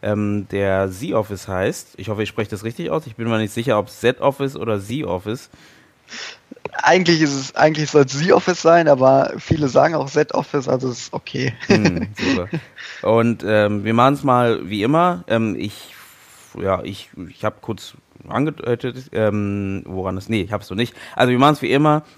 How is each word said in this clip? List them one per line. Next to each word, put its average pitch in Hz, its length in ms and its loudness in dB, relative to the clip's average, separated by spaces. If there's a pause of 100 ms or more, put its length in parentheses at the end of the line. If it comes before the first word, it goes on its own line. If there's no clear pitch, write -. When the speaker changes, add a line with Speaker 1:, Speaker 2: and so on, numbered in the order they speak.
Speaker 1:
ähm, 104 480 -2
der 98 360 0
The 104 280 -6
Office 101 320 -4
heißt. 95 500 -4
Ich 95 120 -12
hoffe, 107 140 -4
ich 101 60 -6
spreche - 220 -6
das 98 120 -10
richtig 117 280 -8
aus. 160 160 -4
Ich 113 100 -18
bin 113 100 -6
mir 113 120 0
nicht 107 140 -4
sicher, 117 240 0
ob 104 120 -2
Z - 320 -2
Office 139 340 -2
oder 107 240 -4
The 117 260 -8
Office. 95 440 -6 (1200)
Speaker 2:
Eigentlich 170 500 4
ist 143 140 2
es, 135 200 -6
eigentlich 156 360 2
soll 147 140 8
es 127 80 -10
The 151 180 2
Office 180 300 2
sein, 165 260 6
aber 135 500 4
viele 147 300 0
sagen 139 280 4
auch 139 140 -4
Z 151 240 0
Office, 143 360 -2
also 131 200 0
ist - 220 -12
okay. 131 420 -6 (140)
Speaker 1:
Hm, 98 400 2 (100)
super. 90 300 -2 (540)
Und, 113 440 2
ähm, 104 380 2
wir 110 100 0
machen's 131 300 4
mal 123 460 2
wie 101 140 -2
immer. 170 440 2
Ähm, 113 320 0
ich, - 340 -10 (640)
ja, 95 260 0
ich, - 260 -12 (200)
ich - 140 -16
hab 107 180 -4
kurz - 340 -10 (320)
angedeutet, 127 880 -4
ähm, 101 720 -2
woran 92 300 -6
es, 95 140 -12
nee, 110 120 0
ich 90 100 -6
hab's 104 160 -6
so - 80 -10
nicht. 117 200 -4 (200)
Also 127 160 4
wir 123 80 2
machen's 143 240 4
wie 101 80 0
immer. 151 320 2 (140)